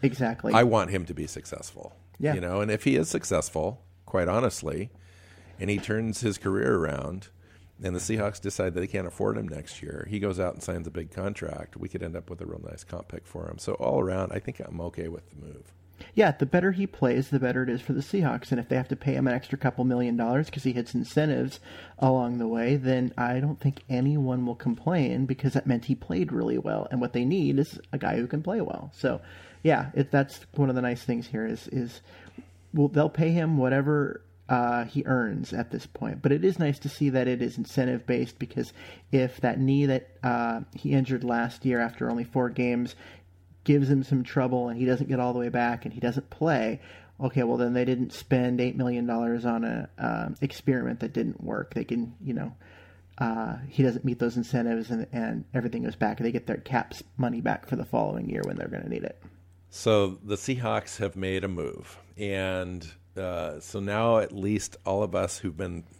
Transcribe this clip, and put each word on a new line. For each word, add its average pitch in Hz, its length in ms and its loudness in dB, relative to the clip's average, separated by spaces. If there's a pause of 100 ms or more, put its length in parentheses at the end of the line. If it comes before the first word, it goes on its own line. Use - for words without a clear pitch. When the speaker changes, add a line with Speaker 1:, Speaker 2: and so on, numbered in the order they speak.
Speaker 1:
Exactly. 117 520 0
Speaker 2:
I 113 80 10
want 110 280 4
him 92 140 0
to 80 100 -8
be 76 120 -6
successful. - 680 -12 (240)
Speaker 1:
Yeah. 147 160 2
Speaker 2:
You 92 60 -2
know, 90 220 0
and 107 80 0
if 107 120 0
he 135 140 4
is 160 120 2
successful, 92 760 -2 (240)
quite 90 200 0
honestly, 95 640 0 (680)
and 95 100 -2
he 104 80 2
turns 110 420 -2
his 107 160 0
career 107 380 2
around, 78 540 -2 (520)
and 92 140 -2
the 90 60 -2
Seahawks 107 400 -2
decide 95 340 -2
that 87 60 -2
they 92 80 -2
can't 92 180 -4
afford 104 320 -2
him 104 80 -4
next 73 380 -10
year, 73 260 -8
he 104 80 -2
goes 95 220 0
out 90 140 0
and - 60 -16
signs 85 280 -6
a - 20 -12
big 80 220 -8
contract, 82 640 -6
we 87 120 -8
could 90 140 -8
end 85 140 -6
up 85 120 -12
with 87 120 -12
a 85 40 -10
real 82 240 -10
nice - 140 -12
comp - 240 -10
pick 85 180 -14
for - 240 -10
him. - 100 -10
So - 160 -4
all 90 260 2
around, 92 320 0
I 101 80 -4
think - 180 -8
I'm - 220 -8
okay 85 260 -6
with 82 240 -10
the 73 160 -16
move. 69 260 -18 (420)
Speaker 1:
Yeah, 208 160 8
the 139 160 2
better 180 240 4
he 190 160 0
plays, 127 420 2
the 139 120 2
better 127 240 2
it 127 40 -4
is 123 120 0
for - 120 -4
the 127 100 0
Seahawks. 139 500 0
And 120 80 0
if 117 80 -6
they 127 80 2
have 127 120 0
to 139 80 -2
pay - 180 0
him 131 120 2
an 123 80 2
extra 131 240 -4
couple 127 260 0
million 123 320 2
dollars 120 320 2
'cause - 140 -10
he 131 100 2
hits 120 220 -2
incentives 131 640 0 (400)
along 123 400 4
the 117 80 0
way, 117 300 2
then 127 420 2
I 123 220 0
don't 147 180 0
think 139 300 0
anyone 127 580 2
will 120 80 -2
complain, 127 720 2
because 131 280 0
that - 120 0
meant 120 200 2
he 135 100 2
played - 360 -2
really 117 240 0
well. 104 360 -2
And 120 80 0
what 123 140 -2
they 123 100 2
need 143 340 2
is - 220 0 (120)
a 139 60 -2
guy 101 180 0
who 120 120 0
can 151 140 -4
play 202 180 -2
well. - 340 -6
So, 123 260 0 (440)
yeah, 139 280 4
it, 139 200 2
that's 139 420 2
one 143 140 4
of 127 80 2
the 123 60 2
nice 123 200 0
things 117 240 -2
here 110 200 -4
is, 113 220 -6
is 120 320 -4 (720)
well, 147 140 4
they'll 147 220 4
pay 160 220 2
him 160 280 4
whatever, 139 640 2 (260)
uh, 120 360 2
he 135 200 -2
earns 120 480 0
at 120 200 -4
this - 140 -6
point. 113 360 -8
But 131 80 4
it 156 140 2
is 190 160 2
nice 143 180 2
to 143 100 -6
see 143 220 0
that 127 160 2
it 123 160 0
is 120 160 -4
incentive-based, 123 800 0
because 127 340 -6 (380)
if 131 300 2
that - 180 2
knee 139 280 4
that, 131 240 0 (120)
uh, 117 380 0 (160)
he 143 160 -2
injured 131 320 2
last 120 400 0
year 123 160 4
after 117 280 -2
only 117 140 -2
four 123 280 0
games 120 440 0 (720)
gives 143 260 6
him 139 120 6
some 131 200 2
trouble 123 480 0
and 117 80 -6
he 127 80 2
doesn't 127 240 2
get 131 100 2
all 123 140 2
the 123 40 0
way 120 120 0
back 120 340 0
and 110 80 -6
he 120 80 -10
doesn't 123 300 0
play, 131 500 0 (400)
okay, 131 220 2
well, 120 160 4
then 120 160 4
they 123 100 4
didn't 123 300 0
spend 123 480 2
eight 123 120 0
million 123 300 0
dollars 117 400 0
on 117 180 0
a, 117 240 -2 (120)
uh, 113 320 -2 (100)
experiment 123 600 0
that 113 120 -4
didn't 113 320 -4
work. - 300 -6
They 117 100 -2
can, 117 300 -4 (100)
you 135 80 -4
know, - 240 -6 (640)
uh, 113 380 -2 (120)
he 135 140 2
doesn't 123 240 2
meet 120 140 0
those 120 180 0
incentives 117 520 0
and, 113 220 -4
and 113 400 -4
everything 120 300 -2
goes 117 140 -4
back. 107 200 0
They 117 160 -2
get 117 140 -2
their 113 100 -2
cap's - 460 -4 (160)
money 120 240 0
back - 240 -2
for 127 100 -4
the 117 80 -4
following 57 460 -2
year 53 160 -4
when 50 100 -4
they're 50 120 -6
gonna - 200 -8
need 57 160 -6
it. - 160 -10 (480)
Speaker 2:
So 101 560 2
the 101 120 -4
Seahawks 113 600 -2
have 101 180 -2
made 95 300 -2
a 98 40 0
move, 85 500 -8 (180)
and, 92 720 -4 (280)
uh, 85 420 -4
so - 200 -8
now 110 360 2
at 104 160 2
least 101 540 -2
all 98 160 0
of 92 120 -2
us 98 260 0
who've 85 160 -6
been 87 280 -6 (160)